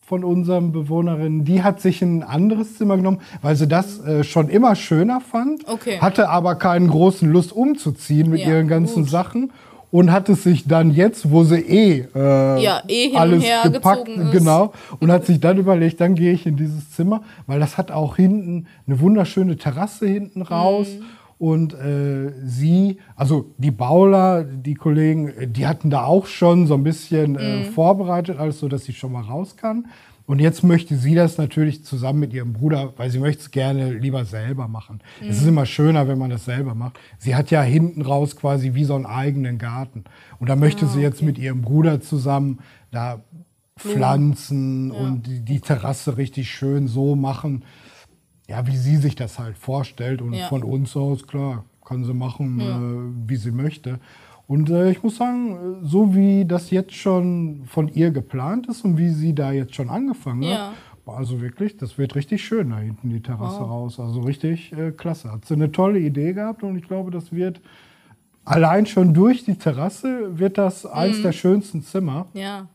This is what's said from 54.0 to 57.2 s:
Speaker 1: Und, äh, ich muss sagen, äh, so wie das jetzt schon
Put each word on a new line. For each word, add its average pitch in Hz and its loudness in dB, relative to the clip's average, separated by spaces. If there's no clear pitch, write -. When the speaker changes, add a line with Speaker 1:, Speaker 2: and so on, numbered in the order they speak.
Speaker 1:
Und, 147 0
äh, 180 2
ich 180 -2
muss 220 -2
sagen, 247 -4
äh, 170 -10
so 190 4
wie 196 4
das 175 -4
jetzt 185 -2
schon 175 -2